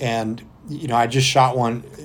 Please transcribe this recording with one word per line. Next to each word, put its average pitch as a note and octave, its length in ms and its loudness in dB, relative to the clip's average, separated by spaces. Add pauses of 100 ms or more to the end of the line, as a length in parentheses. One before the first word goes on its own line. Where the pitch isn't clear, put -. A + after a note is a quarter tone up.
And, A2+ 400 -4 (260)
you D3 200 -8
know, A#2+ 80 0
I A#2 100 4
just C3 220 2
shot C3 280 4
one, A#2+ 280 -2 (200)